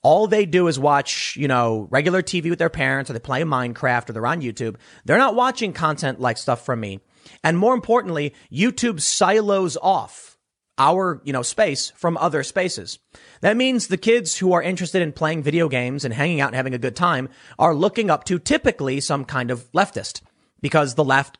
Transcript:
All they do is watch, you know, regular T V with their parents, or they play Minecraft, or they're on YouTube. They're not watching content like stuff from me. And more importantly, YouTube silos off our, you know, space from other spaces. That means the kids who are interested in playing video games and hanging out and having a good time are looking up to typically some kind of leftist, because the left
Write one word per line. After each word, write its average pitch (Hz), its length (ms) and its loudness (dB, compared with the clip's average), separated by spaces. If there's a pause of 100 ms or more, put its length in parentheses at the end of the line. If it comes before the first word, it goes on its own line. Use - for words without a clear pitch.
All 180 260 6
they 208 180 4
do 175 220 2
is 135 120 0
watch, 143 580 0
you 143 100 -2
know, 117 440 0
regular 170 300 2
T 175 200 -4
V 165 80 -2
with 170 100 -2
their 165 100 2
parents, 135 400 -2
or 135 40 -8
they 113 60 -6
play 135 240 -4
Minecraft, 123 680 -2
or 113 40 -8
they're 113 140 -4
on 165 140 -2
YouTube. 113 340 -6 (300)
They're 147 120 4
not 240 180 2
watching 247 360 0
content 151 480 -2
like 123 180 -2
stuff - 280 -4
from 120 140 -2
me. 98 200 -8 (440)
And 165 140 2
more 233 180 4
importantly, 185 580 0 (180)
YouTube 220 500 -2
silos 196 800 2
off 156 440 -2 (520)
our, 165 480 2
you 143 80 -4
know, 127 80 -2
space 160 560 -2
from 170 180 -2
other 147 260 0
spaces. 175 580 -6 (420)
That 214 160 2
means 254 300 0
the 180 100 -2
kids 226 400 2
who 185 160 2
are 170 80 4
interested 180 400 -2
in 156 100 -2
playing 156 320 -4
video 160 240 2
games 131 380 -4
and 120 80 -4
hanging 147 260 0
out 139 80 2
and 117 80 -6
having 131 180 -2
a 123 40 -4
good 120 180 -4
time 156 320 0 (320)
are 160 160 4
looking 196 340 0
up 151 140 2
to 180 160 -2
typically 143 640 0
some 139 240 -2
kind 127 260 -4
of 120 220 -8
leftist, - 480 -2 (400)
because 143 340 0
the 151 80 4
left 135 360 0